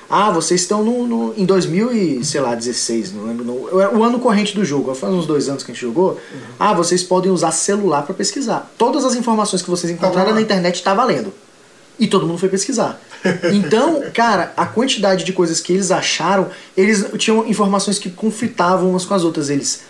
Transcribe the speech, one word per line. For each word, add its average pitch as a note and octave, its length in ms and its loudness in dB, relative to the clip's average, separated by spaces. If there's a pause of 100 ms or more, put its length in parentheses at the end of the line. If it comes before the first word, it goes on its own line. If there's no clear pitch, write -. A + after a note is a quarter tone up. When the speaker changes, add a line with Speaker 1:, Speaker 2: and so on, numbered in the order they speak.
Speaker 1:
"Ah, F#3+ 220 2
vocês F3 320 0
estão G#3+ 220 0
no, A#3+ 240 0
no, A3+ 280 -2
em G3+ 100 0
dois F3+ 200 4
mil G3 260 0
e, D#3+ 320 0
sei - 180 -2
lá, A#2+ 120 -2
dezesseis", A#2 580 -4
não G#2 140 -10
lembro, A#2 180 -6
no, A#2+ 100 -6 (440)
o A3 60 4
ano A#3+ 160 2
corrente G#3+ 360 0
do G#3 80 0
jogo, C3+ 300 -2
faz G3 180 -4
uns F3 140 0
dois C#3 240 0
anos C3+ 140 -6
que - 80 -12
a - 20 -10
gente - 80 -12
jogou, C#3+ 300 0
Speaker 2:
Uhum. - 280 -12 (200)
Speaker 1:
"Ah, G3+ 160 2
vocês F3 260 0
podem F#3 300 0
usar E3 200 0
celular F#3+ 520 0
pra F#3+ 100 -8
pesquisar. A3+ 640 -4
Todas C4+ 260 2
as B3 120 4
informações G#3+ 480 0
que - 60 -10
vocês F3 220 -2
Speaker 2:
Tá E3+ 60 -4
Speaker 1:
encontraram F#3 320 2
Speaker 2:
bom. G#3+ 60 4
Speaker 1:
na A3 60 4
internet F#3+ 420 0
tá G3 100 2
valendo." G#3+ 400 0 (680)
E A3+ 80 4
todo F#3 200 2
mundo E3+ 100 -4
foi F#3+ 120 0
pesquisar. F#3+ 520 -4 (200)
Speaker 2:
<laughs> F3+ 300 0
Speaker 1:
Então, A3 520 2 (100)
cara, G#3+ 420 2
a E3 120 0
quantidade G3 580 0
de F3+ 80 -4
coisas E3 260 0
que - 140 -2
eles F#3 180 0
acharam, E3+ 560 0 (300)
eles G3+ 260 4 (140)
tinham A3 300 2
informações G3+ 520 0
que F#3+ 100 -8
conflitavam F#3 800 0
umas F3+ 140 0
com - 100 -2
as F3+ 80 2
outras. D#3+ 260 -2
Eles, C#3+ 400 -2